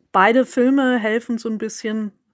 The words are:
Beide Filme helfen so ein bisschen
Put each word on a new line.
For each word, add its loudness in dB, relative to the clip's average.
Beide 4
Filme 2
helfen -4
so -6
ein -6
bisschen -6